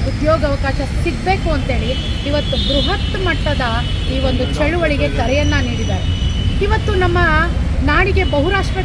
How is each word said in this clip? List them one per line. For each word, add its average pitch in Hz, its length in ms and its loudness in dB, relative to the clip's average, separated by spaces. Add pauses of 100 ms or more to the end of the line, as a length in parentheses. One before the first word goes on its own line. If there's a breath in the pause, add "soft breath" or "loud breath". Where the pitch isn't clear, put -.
ಉದ್ಯೋಗಾವಕಾಶ 285 720 0 (240)
ಸಿಗಬೇಕು 370 520 -2
ಅಂತೇಳಿ 262 360 0 (380)
ಇವತ್ತು 294 260 -2 (100)
ಬೃಹತ್ 294 500 0 (120)
ಮಟ್ಟದ 285 380 0 (480)
ಈ 269 40 0 (120)
ಒಂದು 254 160 0 (120)
ಚಳುವಳಿಗೆ 302 500 0 (120)
ಕರೆಯನ್ನ 285 360 2 (120)
ನೀಡಿದ್ದಾರೆ. 208 400 -2 (580)
ಇವತ್ತು 427 280 2 (100)
ನಮ್ಮ 349 160 2 (680)
ನಾಡಿಗೆ 359 340 2 (100)
ಬಹುರಾಷ್ಟ್ರ 381 520 0